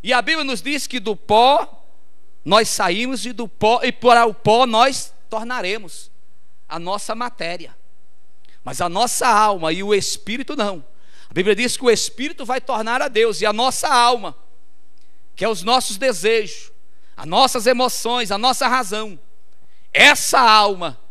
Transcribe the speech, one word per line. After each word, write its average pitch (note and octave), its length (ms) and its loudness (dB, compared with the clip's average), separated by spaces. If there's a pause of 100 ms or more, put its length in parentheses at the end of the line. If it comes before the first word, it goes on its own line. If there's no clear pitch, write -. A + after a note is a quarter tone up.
E A#3 60 2
a B3 80 6
Bíblia D#4 240 0
nos B3+ 160 -2
diz C#4+ 260 -4
que B3 140 -4
do G3+ 160 -4
pó B3 640 4 (600)
nós G#3+ 240 4
saímos G#3 560 -2
e B3 80 -6
do A3+ 160 -6
pó, A3+ 340 2
e B3 80 2
para A#3 360 6
o G#3+ 80 0
pó A#3 320 4
nós A#3+ 480 2 (160)
tornaremos A3 800 -6 (580)
a D#3+ 100 -6
nossa G3 360 -4
matéria. F3 600 -6 (880)
Mas C3+ 200 -6
a F3 80 0
nossa A3+ 360 0
alma G#3 460 4
e F#3 100 -2
o G#3 120 2
espírito A#3 600 -2
não. G3+ 300 -2 (460)
A - 20 -10
Bíblia F#3+ 240 2
diz A#3 220 -2
que C4 80 0
o A#3+ 40 6
espírito C4+ 540 -2
vai B3+ 160 -2
tornar A#3 400 -2
a D4 80 0
Deus, A3 320 2
e G#3 60 0
a G#3+ 80 4
nossa B3+ 340 0
alma, A#3+ 480 4 (1000)
que - 80 -4
é G3+ 60 2
os F#3+ 140 -2
nossos A3+ 340 2
desejos, G#3+ 720 0 (460)
as - 80 -8
nossas A3 420 4
emoções, B3 640 0
a G3 60 0
nossa B3+ 320 2
razão, G#3+ 500 -2 (720)
essa C#4 480 4
alma G#3 600 4 (100)